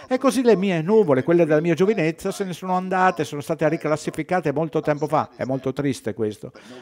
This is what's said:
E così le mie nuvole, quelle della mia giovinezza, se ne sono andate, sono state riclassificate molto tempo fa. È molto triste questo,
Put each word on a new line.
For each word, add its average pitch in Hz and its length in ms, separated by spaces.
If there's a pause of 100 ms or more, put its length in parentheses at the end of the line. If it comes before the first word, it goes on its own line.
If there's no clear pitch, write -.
E 254 120
così 254 240
le 226 120
mie 175 280
nuvole, 165 400
quelle 170 220
della 151 160
mia 170 120
giovinezza, 180 560
se 196 140
ne 185 100
sono 185 200
andate, 185 500
sono 147 180
state 156 260
riclassificate 156 840
molto 160 280
tempo 151 260
fa. 135 280
È - 100
molto 131 280
triste 131 400
questo, 107 380 (300)